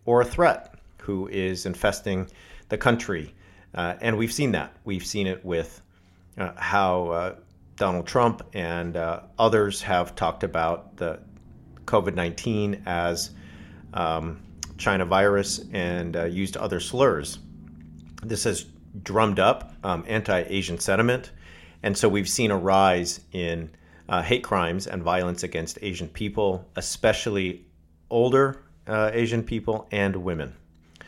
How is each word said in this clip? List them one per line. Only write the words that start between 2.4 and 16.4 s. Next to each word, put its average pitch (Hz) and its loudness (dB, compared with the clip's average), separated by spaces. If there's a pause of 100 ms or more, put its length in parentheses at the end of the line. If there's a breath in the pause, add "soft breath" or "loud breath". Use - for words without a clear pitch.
the 107 -4
country. 104 0 (400 soft breath)
Uh, 87 -4
and 113 0
we've 117 -2
seen 139 -2
that. 78 -4
We've 95 -6
seen 98 -4
it 92 -6
with, 85 -4 (560 soft breath)
uh, 92 -6
how, 90 2
uh, 85 -2 (420)
Donald 90 0
Trump 120 2
and, 85 -4
uh, 82 -4 (180)
others 104 4
have 90 0
talked - -2
about 82 -2
the 80 -6 (640)
covid 98 2
nineteen 101 -2
as, 85 -2 (640 loud breath)
um, 80 -2 (360)
China 95 2
virus 98 2
and, 87 -2
uh, 82 -2
used 92 -4